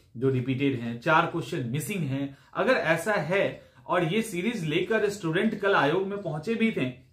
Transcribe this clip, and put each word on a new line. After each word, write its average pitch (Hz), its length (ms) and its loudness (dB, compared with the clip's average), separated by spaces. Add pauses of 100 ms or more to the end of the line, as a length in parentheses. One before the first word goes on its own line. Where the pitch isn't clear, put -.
(160)
जो 131 140 2
repeated 127 500 0
हैं, 117 200 -6
चार 165 260 4
question 156 400 -4
missing 156 380 -4
हैं, 139 340 -4 (160)
अगर 196 180 2
ऐसा 165 400 2
है 175 500 0 (240)
और 175 180 0
ये 202 180 2
series 196 420 -4
लेकर 190 440 0
student 185 460 0
कल 196 200 2
आयोग 165 320 2
में 202 160 -6
पहुंचे 156 320 -4
भी 220 180 2
थे 127 200 -2 (200)